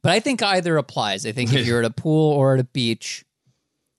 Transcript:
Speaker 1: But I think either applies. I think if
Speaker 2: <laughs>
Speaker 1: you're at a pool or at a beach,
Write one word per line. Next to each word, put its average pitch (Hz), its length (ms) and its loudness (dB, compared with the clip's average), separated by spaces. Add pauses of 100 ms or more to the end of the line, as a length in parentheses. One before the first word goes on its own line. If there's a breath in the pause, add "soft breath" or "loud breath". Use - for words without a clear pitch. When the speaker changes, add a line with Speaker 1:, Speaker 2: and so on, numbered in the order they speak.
Speaker 1:
But 165 100 2
I 220 80 2
think 254 220 -2
either 185 360 0
applies. 107 480 -4
I 110 80 -4
think 123 200 0
if 123 140 0
Speaker 2:
<laughs> - 0 -
Speaker 1:
you're 120 120 2
at 117 60 2
a 113 60 -2
pool 156 420 0
or 135 220 4
at 131 40 2
a 127 40 0
beach, - 640 -4 (720)